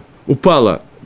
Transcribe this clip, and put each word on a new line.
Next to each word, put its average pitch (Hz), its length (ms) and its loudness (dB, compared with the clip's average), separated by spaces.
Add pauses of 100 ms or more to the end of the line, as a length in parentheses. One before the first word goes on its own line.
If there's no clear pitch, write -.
(260)
упало 131 560 0 (220)